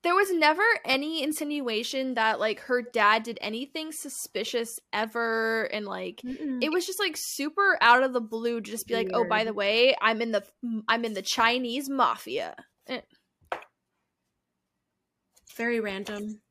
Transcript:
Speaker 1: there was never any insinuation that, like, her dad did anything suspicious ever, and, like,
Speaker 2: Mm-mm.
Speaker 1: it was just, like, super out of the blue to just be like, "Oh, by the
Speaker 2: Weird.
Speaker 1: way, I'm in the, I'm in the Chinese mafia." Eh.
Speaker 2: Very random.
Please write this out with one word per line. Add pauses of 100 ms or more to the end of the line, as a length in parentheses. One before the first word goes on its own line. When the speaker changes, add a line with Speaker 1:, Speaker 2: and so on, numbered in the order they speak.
Speaker 1:
there
was
never (220)
any
insinuation
that,
like,
her
dad
did
anything
suspicious (140)
ever,
and,
like,
Speaker 2:
Mm-mm.
Speaker 1:
it
was
just,
like,
super
out
of
the
blue
to
just
be
like,
"Oh,
by
the
Speaker 2:
Weird.
Speaker 1:
way,
I'm
in
the, (400)
I'm
in
the
Chinese
mafia." (320)
Eh. (2500)
Speaker 2:
Very
random.